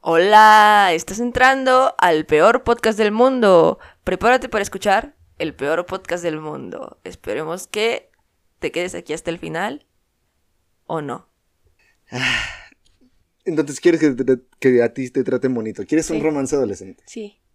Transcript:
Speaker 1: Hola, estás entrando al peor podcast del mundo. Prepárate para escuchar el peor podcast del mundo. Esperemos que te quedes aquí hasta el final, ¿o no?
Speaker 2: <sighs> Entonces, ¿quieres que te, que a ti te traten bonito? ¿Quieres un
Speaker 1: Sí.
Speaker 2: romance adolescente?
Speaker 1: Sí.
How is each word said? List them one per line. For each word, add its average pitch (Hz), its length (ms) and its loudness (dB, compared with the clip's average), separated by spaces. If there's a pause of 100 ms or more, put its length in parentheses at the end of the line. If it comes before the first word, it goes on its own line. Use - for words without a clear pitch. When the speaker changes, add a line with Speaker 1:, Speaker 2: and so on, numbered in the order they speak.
Speaker 1:
Hola, 208 840 6
estás 180 260 -6
entrando 254 760 2
al 160 300 2
peor 202 360 4
podcast 226 320 -2
del 208 160 0
mundo. 214 680 4 (240)
Prepárate 233 460 -2
para 214 120 -4
escuchar 208 540 -4 (240)
el 156 160 -8
peor 165 320 -4
podcast 180 360 -8
del 156 160 -6
mundo. 147 640 -14
Esperemos 156 640 -10
que 226 460 -6 (480)
te 160 120 -6
quedes 175 220 -6
aquí 175 200 -10
hasta 165 180 -10
el 165 80 -10
final, 180 480 -10 (1000)
¿o 165 160 -8
no? 139 260 -12 (840)
Speaker 2:
<sighs> - 1300 -12
Entonces, 147 340 -4
¿quieres 170 200 2
que 147 120 2
te, 127 300 -2 (180)
que 123 240 4
a 117 100 -2
ti 131 160 -8
te 131 140 -4
traten 127 320 -4
bonito? 110 320 -8
¿Quieres 156 240 -2
un 156 60 -4
Speaker 1:
Sí. 143 60 -4
Speaker 2:
romance 147 320 -2
adolescente? 98 520 -6
Speaker 1:
Sí. - 320 -16 (160)